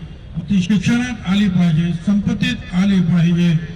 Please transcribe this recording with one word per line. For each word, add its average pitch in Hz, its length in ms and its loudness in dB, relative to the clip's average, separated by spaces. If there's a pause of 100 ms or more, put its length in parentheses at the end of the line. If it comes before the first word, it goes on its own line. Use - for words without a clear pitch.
(500)
ती 196 120 2
शिक्षणात 233 680 -2
आली 202 180 2
पाहिजे, 170 440 2 (140)
संपत्तीत - 680 -2
आली 190 260 2
पाहिजे, 170 520 2 (240)